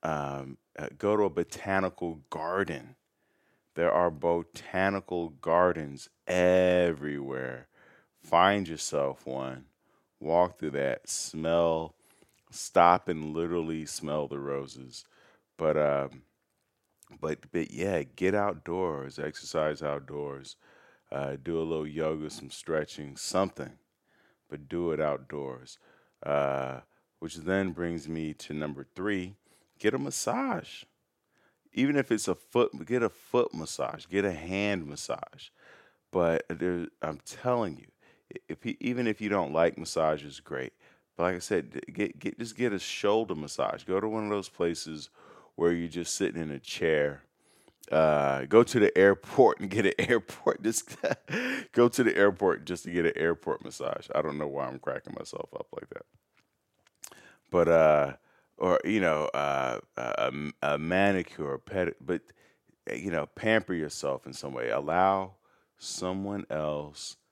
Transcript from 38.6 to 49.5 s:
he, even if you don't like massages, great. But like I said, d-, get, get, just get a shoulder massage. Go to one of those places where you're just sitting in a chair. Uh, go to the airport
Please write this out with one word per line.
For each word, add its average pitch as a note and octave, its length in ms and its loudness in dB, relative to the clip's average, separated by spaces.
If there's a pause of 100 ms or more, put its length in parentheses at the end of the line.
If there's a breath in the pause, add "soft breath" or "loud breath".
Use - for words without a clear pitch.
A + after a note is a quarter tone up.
he, - 160 -6
even B2 280 -2
if G#2+ 140 -2
you G#2 80 -4
don't F2 240 0
like E2 240 4
massages, D2+ 640 -2
great. C2 340 -10 (420 soft breath)
But E2+ 80 -2
like F2+ 120 0
I F2 40 -8
said, D2+ 320 -2
d-, - 200 -12
get, F2+ 280 -4
get, - 200 -8
just A2+ 180 -10
get A#2 160 0
a F#2 60 -4
shoulder G#2 560 0
massage. D2 480 -4
Go F#2 160 0
to G#2+ 80 -2
one A2 180 -4
of G#2 40 -4
those G2+ 200 -2
places D#2+ 600 -4 (460 loud breath)
where E2+ 160 4
you're E2+ 160 0
just E2 280 -6
sitting E2+ 260 -2
in D2+ 100 -6
a C#2+ 80 -8
chair. D2 640 0 (680 soft breath)
Uh, C#2+ 540 4
go G#2+ 180 8
to - 160 2
the - 180 6
airport G2 600 6